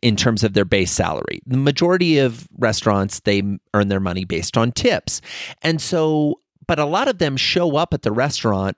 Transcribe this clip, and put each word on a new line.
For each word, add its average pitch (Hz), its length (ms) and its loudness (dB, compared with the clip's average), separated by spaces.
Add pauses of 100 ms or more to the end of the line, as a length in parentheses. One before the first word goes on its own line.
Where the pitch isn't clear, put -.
in 110 140 2
terms 113 280 0
of 101 80 0
their 98 140 2
base 95 240 0
salary. 80 560 -2
The 127 100 -2
majority 160 640 2
of 120 280 0 (120)
restaurants, 107 600 0
they 101 180 2
m-, 98 200 -2 (140)
earn 104 160 2
their 98 120 0
money 92 260 -4
based 85 320 -2
on 117 120 2
tips. - 520 -2 (400)
And 160 180 0
so, 156 600 2 (260)
but 160 120 0
a 151 60 0
lot 196 240 0
of 226 80 0
them 147 220 0
show 165 380 2
up 160 180 0
at - 80 -4
the 104 100 -10
restaurant 107 640 0